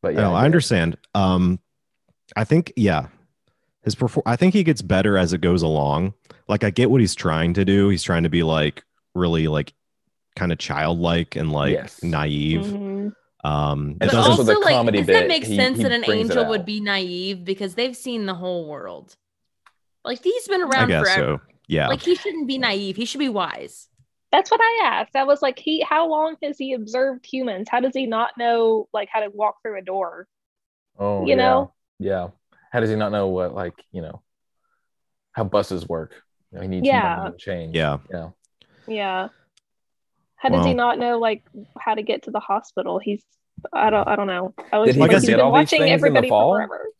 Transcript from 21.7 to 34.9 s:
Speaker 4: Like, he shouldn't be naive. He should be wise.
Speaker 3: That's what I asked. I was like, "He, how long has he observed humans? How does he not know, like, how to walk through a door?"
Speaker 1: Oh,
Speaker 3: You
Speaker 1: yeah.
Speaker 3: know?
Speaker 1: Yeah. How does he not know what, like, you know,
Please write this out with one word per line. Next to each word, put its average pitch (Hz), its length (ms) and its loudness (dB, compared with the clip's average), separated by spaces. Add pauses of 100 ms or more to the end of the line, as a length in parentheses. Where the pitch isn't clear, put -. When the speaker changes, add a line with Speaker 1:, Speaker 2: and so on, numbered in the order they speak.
Speaker 4:
Like, - 120 -2
he 349 140 2
shouldn't 320 320 -6
be 269 100 -4
naive. 202 380 -2
He 233 100 -4
should 269 140 -10
be 277 100 0
wise. 180 580 -8 (440)
Speaker 3:
That's 381 200 2
what 453 100 2
I 453 240 2
asked. 226 300 -4
I 269 80 2
was 285 180 2
like, 262 180 -2
"He, 311 220 -2
how 320 280 0
long 311 340 0
has 285 140 -6
he 269 160 -6
observed 254 520 -4
humans? 226 440 -6
How 240 100 0
does 254 140 0
he 262 140 -4
not 233 300 -2
know, 226 540 0
like, 208 200 -4
how 220 100 -2
to 208 80 -6
walk 208 320 -4
through 214 160 -10
a 190 40 -12
door?" 185 460 -8 (720)
Speaker 1:
Oh, 101 260 -2
Speaker 3:
You 135 100 4
Speaker 1:
yeah. - 80 2
Speaker 3:
know? - 300 2 (260)
Speaker 1:
Yeah. 92 300 -4 (420)
How 123 100 0
does 110 80 0
he 110 60 0
not 107 180 0
know 101 160 0
what, 92 240 -2
like, 87 220 -8 (160)
you 90 100 -10
know, 78 220 -14 (1080)